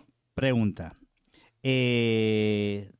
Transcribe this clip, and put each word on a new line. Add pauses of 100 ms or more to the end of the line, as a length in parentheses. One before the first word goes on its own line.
(340)
pregunta. (640)
Eh,